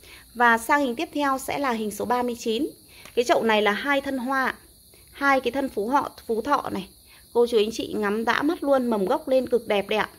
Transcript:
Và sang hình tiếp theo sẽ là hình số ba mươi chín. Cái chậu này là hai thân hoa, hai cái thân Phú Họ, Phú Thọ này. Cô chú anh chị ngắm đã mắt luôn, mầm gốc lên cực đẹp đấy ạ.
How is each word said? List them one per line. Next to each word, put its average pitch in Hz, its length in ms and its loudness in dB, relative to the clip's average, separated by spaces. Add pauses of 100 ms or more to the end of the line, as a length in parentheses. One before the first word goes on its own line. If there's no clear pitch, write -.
(340)
Và 233 240 4
sang 294 220 0
hình 247 160 -2
tiếp 330 160 -4
theo 277 260 -2
sẽ - 200 -6
là 277 120 -2
hình 220 200 -4
số 202 140 -8
ba 247 180 0
mươi 240 160 -4
chín. 240 280 -2 (480)
Cái 247 100 2
chậu 330 180 4
này 220 200 2
là 208 100 4
hai 277 280 -2
thân 269 180 -4
hoa, 262 360 -2 (580)
hai 277 280 2
cái 240 100 -2
thân 269 180 -2
Phú 214 200 -4
Họ, 269 220 0 (160)
Phú 226 160 -2
Thọ 285 280 -2
này. 196 180 -8 (440)
Cô 240 140 4
chú 240 120 2
anh 214 140 4
chị - 240 -6
ngắm 208 280 0
đã 233 180 2
mắt 311 220 0
luôn, 269 220 2
mầm 208 200 0
gốc 302 220 -2
lên 262 200 2
cực 233 200 0
đẹp 202 200 0
đấy 214 100 0
ạ. 196 100 -2 (100)